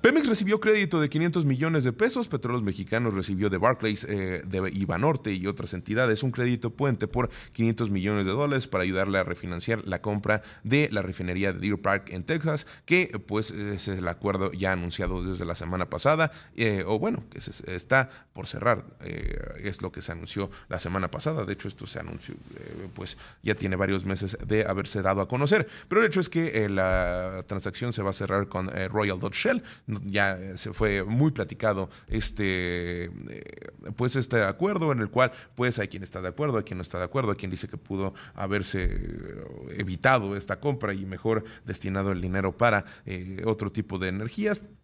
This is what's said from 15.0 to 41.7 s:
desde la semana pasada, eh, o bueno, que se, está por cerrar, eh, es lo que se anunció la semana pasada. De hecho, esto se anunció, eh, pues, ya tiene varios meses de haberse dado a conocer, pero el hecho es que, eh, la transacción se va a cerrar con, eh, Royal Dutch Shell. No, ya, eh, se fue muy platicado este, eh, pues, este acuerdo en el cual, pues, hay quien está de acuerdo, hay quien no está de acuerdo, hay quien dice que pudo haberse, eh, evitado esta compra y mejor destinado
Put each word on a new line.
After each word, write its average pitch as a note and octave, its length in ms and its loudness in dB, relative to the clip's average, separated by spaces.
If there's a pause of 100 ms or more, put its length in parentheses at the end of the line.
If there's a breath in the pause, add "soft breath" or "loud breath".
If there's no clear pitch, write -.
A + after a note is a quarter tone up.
desde F2+ 220 -4
la E2+ 100 -4
semana F2 340 -2
pasada, D#3 440 2 (240 loud breath)
eh, G#2 280 2
o G#2 140 2
bueno, G#3 320 0
que - 100 -12
se, - 320 -10
está B2+ 380 2 (220 loud breath)
por - 160 -8
cerrar, - 360 0 (180)
eh, - 360 -6 (240)
es F#2+ 200 -6
lo F#2 100 -6
que F2+ 100 -10
se - 80 -8
anunció F2+ 400 -6 (180 loud breath)
la F2+ 120 -4
semana F2+ 320 -2
pasada. D3+ 320 -2
De G2 80 -4
hecho, - 160 -6
esto - 180 -12
se - 140 -8
anunció, - 340 -10 (220)
eh, - 360 -12
pues, - 240 -8 (280 loud breath)
ya G#2 100 2
tiene F#2+ 220 -2
varios F#2+ 280 2
meses G2 400 -2
de G#2+ 200 2
haberse G2 360 -2
dado F#2+ 200 4
a F#2+ 80 2
conocer, C#3+ 400 4 (180 loud breath)
pero G3+ 140 4
el A3+ 80 6
hecho D#3+ 100 2
es F3+ 100 0
que, D#3+ 360 2
eh, G#2 40 2
la F#2 800 2
transacción G2+ 460 -4
se G#2+ 100 -2
va G2 80 2
a F#2+ 40 -2
cerrar G2 340 0
con, F#2+ 280 -2
eh, F#2+ 120 -2
Royal G#2 320 0
Dutch F#3+ 160 -2
Shell. B3 260 2 (300 loud breath)
No, G2+ 140 -4
ya, G2 320 2
eh, F#2+ 180 -10
se G#2 160 -8
fue G2+ 320 2
muy B2+ 280 4
platicado G2 580 0 (180 loud breath)
este, F2 960 0
eh, E2+ 60 -8 (840)
pues, B2 220 0
este A#2+ 260 2
acuerdo E3 480 2
en B2 100 2
el G2+ 100 0
cual, B2 220 4 (220 loud breath)
pues, B2 240 0
hay G2+ 100 -2
quien G2 140 -10
está F#2 200 -10
de F#2 60 -4
acuerdo, C3+ 280 0
hay G#2 80 2
quien F#2 140 -8
no F2+ 40 -6
está F2 140 -8
de F2+ 80 -2
acuerdo, A2 280 0
hay F#2 40 0
quien F#2+ 140 -6
dice F#2 180 -6
que - 80 -12
pudo F#2+ 380 -4 (200 loud breath)
haberse, G2 500 0
eh, - 600 -4 (320)
evitado G2+ 580 2
esta G2 260 -4
compra A#2 340 0
y F#2+ 100 -6
mejor G#2+ 400 0 (220 loud breath)
destinado F#2+ 440 0